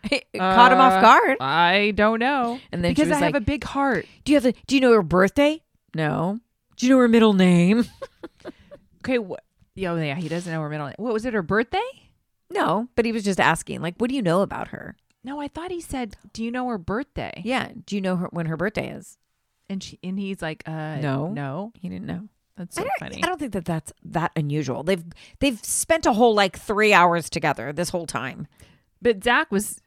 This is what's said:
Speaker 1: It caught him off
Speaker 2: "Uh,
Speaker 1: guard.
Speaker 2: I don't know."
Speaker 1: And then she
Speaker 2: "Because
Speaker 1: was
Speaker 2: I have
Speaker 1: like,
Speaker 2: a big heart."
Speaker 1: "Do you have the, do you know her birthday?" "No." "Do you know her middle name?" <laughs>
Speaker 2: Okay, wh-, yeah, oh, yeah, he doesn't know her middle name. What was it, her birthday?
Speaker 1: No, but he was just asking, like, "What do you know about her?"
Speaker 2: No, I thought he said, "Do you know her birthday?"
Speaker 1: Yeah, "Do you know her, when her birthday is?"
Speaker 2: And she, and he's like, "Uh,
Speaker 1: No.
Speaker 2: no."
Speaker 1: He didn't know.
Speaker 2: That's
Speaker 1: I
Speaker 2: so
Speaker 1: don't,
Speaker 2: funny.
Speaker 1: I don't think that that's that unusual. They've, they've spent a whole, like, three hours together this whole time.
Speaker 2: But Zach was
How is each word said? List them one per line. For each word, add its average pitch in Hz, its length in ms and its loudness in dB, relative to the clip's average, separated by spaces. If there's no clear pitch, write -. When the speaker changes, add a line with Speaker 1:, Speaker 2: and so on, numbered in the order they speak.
Speaker 1:
It - 160 -2
caught 190 360 6
him 254 80 4
off 190 120 8
Speaker 2:
"Uh, 190 80 4
Speaker 1:
guard. 269 400 6
Speaker 2:
I 175 560 2
don't 220 240 2
know." 254 400 -2
Speaker 1:
And 175 140 -6
then 175 60 2
she 175 40 0
Speaker 2:
"Because - 140 2
Speaker 1:
was - 120 2
Speaker 2:
I 175 60 2
have 165 80 0
Speaker 1:
like, 277 80 0
Speaker 2:
a - 20 -8
big 277 200 -4
heart." 269 420 -2
Speaker 1:
"Do 254 80 -2
you 302 40 6
have 262 80 4
the, 247 100 2
do 254 80 -2
you 269 40 4
know 254 120 6
her 214 100 6
birthday?" 196 580 2
"No." 160 440 -2
"Do 240 100 -2
you 262 60 6
know 262 60 8
her 247 100 6
middle 226 240 6
name?" 185 580 4
<laughs> - 40 -20
Speaker 2:
Okay, 254 140 0
wh-, 185 160 -6
yeah, 185 180 -4
oh, 170 40 -2
yeah, 151 180 -2
he 160 140 -6
doesn't 170 240 -6
know 160 80 -4
her 151 80 -6
middle 151 180 -6
name. 127 100 -12
What 233 160 -6
was 214 140 -2
it, 240 80 -6
her 208 80 0
birthday? 220 400 -2
Speaker 1:
No, 240 420 -2
but 233 100 2
he 233 60 0
was 220 140 -4
just 190 160 0
asking, 143 420 0
like, 170 160 -8
"What 240 100 0
do 262 60 -4
you 277 80 -4
know 180 200 2
about 120 260 -6
her?" - 280 -16
Speaker 2:
No, 285 160 -12
I 285 80 -8
thought 339 240 -12
he 349 80 -8
said, 254 340 -8
"Do 220 120 -8
you 233 80 -6
know 254 160 -4
her 233 100 -4
birthday?" 180 680 -8
Speaker 1:
Yeah, 240 280 -4
"Do 196 120 -6
you 208 40 -2
know 185 140 -2
her, 175 160 -4
when 170 160 -4
her 160 100 -4
birthday 160 340 -4
is?" - 280 -18
Speaker 2:
And 196 140 -8
she, - 220 -18
and 185 160 -8
he's 196 200 -6
like, 160 280 -8
"Uh, 156 320 -8
Speaker 1:
No. 147 320 -4
Speaker 2:
no." 143 480 -10
Speaker 1:
He 180 80 -12
didn't 185 180 -10
know. 175 220 -10
Speaker 2:
That's 180 220 -12
Speaker 1:
I 349 40 -6
Speaker 2:
so - 20 -4
Speaker 1:
don't, 605 260 -6
Speaker 2:
funny. - 140 -8
Speaker 1:
I - 20 -2
don't 349 140 -4
think 262 140 -8
that 185 100 -4
that's 160 280 -6
that 160 320 -4
unusual. 143 480 -4
They've, 175 180 0
they've 262 240 0
spent - 420 -2
a 285 60 2
whole, 226 220 4
like, 202 220 2
three 208 360 0
hours 170 360 4
together 143 440 -4
this 170 160 -4
whole 170 180 -6
time. 131 400 -8
Speaker 2:
But 208 240 0
Zach 247 260 0
was 208 360 -4